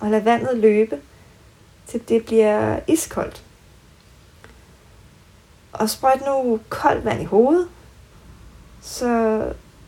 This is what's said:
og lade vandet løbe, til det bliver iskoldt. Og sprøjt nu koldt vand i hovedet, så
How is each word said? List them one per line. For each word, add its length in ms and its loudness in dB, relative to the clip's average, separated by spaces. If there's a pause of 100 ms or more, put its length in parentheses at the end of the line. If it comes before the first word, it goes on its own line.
og 100 -4
lade 140 2
vandet 340 0
løbe, 420 2 (840)
til 220 -10
det 160 0
bliver 640 2
iskoldt. 560 -4 (2250)
Og 180 -2
sprøjt 360 0
nu 420 0
koldt 360 -2
vand 180 -4
i 20 -8
hovedet, 440 2 (1120)
så 600 -2 (460)